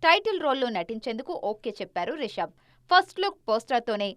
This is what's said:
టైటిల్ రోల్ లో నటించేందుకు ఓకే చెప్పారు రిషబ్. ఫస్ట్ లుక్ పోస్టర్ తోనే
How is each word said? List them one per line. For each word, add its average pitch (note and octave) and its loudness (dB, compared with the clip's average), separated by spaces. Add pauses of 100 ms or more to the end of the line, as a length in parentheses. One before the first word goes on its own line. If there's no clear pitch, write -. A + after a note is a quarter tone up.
టైటిల్ F#4+ 4
రోల్ C4+ 2
లో A#3+ 0 (100)
నటించేందుకు A3+ -6 (180)
ఓకే G#3+ -6
చెప్పారు F3+ -6 (120)
రిషబ్. F3+ -6 (380)
ఫస్ట్ F#4 4
లుక్ G4 -4
పోస్టర్ A3+ 0
తోనే G#3 -2 (100)